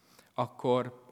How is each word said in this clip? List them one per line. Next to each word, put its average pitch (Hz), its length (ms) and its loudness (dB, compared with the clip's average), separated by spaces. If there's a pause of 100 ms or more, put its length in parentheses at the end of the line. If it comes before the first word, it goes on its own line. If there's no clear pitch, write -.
(340)
akkor 123 800 -2